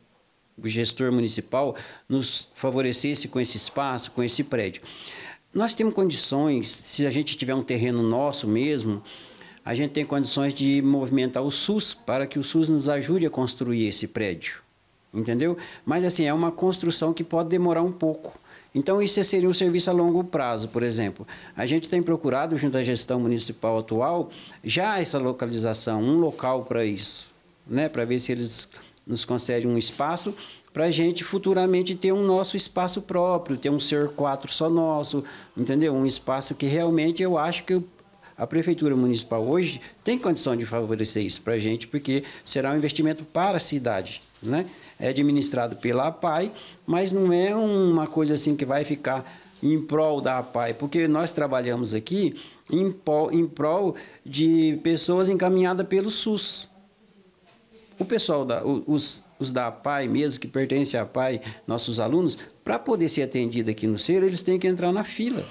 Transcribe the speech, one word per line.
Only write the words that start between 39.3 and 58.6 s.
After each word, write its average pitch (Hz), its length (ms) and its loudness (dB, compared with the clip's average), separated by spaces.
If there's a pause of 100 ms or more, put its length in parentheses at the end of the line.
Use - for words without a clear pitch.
hoje 151 320 0 (240)
tem 247 160 0
condição 156 340 0
de 117 120 -2
favorecer 110 580 -2
isso - 200 -4
pra 113 140 0
gente, 110 300 -2
porque 139 380 -2 (180)
será 139 300 -2
um - 20 2
investimento 151 480 0
para 180 320 0
a 156 60 0
cidade, 117 600 -4 (220)
né? 147 220 -2 (320)
É 123 120 -2
administrado 135 680 2
pela 123 320 0
apai, 170 440 -2 (340)
mas 185 260 0
não 190 200 4
é 190 240 4
uma 190 520 4
coisa 156 260 2
assim 147 220 2
que 139 100 -2
vai 139 200 0
ficar 139 400 -2 (360)
em 151 200 2
prol 151 400 2
da 127 180 0
apai, 120 340 -2
porque 156 340 0
nós 156 260 2
trabalhamos 123 600 0
aqui 170 400 0 (360)
em 185 220 2
po-, 156 400 0
em 165 140 4
prol 156 500 0 (300)
de 156 580 4
pessoas 175 440 2
encaminhadas 185 600 2
pelo 190 220 2
sus. - 600 -2 (1300)
O 185 60 -2
pessoal 147 400 0
da, 123 200 -2